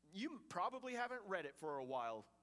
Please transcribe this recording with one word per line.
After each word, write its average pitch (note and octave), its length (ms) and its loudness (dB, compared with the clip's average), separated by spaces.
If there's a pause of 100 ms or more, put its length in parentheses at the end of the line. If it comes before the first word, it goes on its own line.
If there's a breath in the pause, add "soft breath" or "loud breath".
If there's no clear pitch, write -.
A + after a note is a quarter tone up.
(140)
You B3 260 -4 (100)
probably B3 440 2
haven't A#3+ 320 0
read F#3 200 0
it C#3 100 -4
for D3 220 0
a C3+ 60 0
while A#2 440 0 (160)